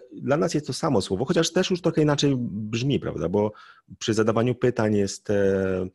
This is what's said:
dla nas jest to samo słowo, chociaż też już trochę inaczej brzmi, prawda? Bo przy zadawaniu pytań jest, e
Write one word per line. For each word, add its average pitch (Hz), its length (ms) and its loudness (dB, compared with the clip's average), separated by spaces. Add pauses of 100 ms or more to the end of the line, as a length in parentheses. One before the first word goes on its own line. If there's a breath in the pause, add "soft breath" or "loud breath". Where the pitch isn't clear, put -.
(120)
dla 135 240 -2
nas 175 180 0
jest 147 120 -2
to 131 60 -6
samo 135 280 0
słowo, 95 240 -2
chociaż 165 280 0
też 185 180 0
już 180 100 -2
trochę 160 220 0
inaczej 147 360 2
brzmi, 113 600 -2
prawda? 78 280 -4
Bo 104 240 0 (460 loud breath)
przy - 160 0
zadawaniu 113 400 2
pytań 117 400 2
jest, 101 360 -2
e 95 640 0